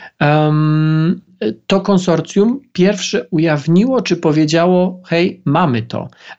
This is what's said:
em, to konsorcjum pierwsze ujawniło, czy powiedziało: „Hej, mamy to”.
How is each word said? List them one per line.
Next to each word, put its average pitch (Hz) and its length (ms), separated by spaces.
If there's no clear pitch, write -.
em, 156 1000
to 190 140
konsorcjum 190 800
pierwsze 190 580
ujawniło, 165 680
czy 180 140
powiedziało: 170 880
„Hej, 170 400
mamy 143 360
to”. 117 280